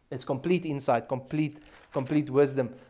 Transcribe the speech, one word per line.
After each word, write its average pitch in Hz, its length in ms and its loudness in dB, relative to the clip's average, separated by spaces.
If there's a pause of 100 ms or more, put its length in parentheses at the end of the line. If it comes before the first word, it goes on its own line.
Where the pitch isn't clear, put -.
It's 127 160 -8
complete 165 400 0
insight, 135 420 0
complete, 143 520 -2 (320)
complete 147 380 0
wisdom. 131 440 2 (160)